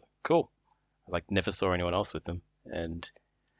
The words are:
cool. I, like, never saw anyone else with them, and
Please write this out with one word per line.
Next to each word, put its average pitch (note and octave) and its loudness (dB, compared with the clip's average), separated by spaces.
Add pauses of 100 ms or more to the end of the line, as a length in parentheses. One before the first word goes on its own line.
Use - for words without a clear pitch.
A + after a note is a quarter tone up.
(220)
cool. - 2 (560)
I, F2+ -10
like, F2 -2
never G2 2
saw F#2 2
anyone F2 0
else F#2+ 0
with - -6
them, F2 -6 (240)
and E2 -6 (540)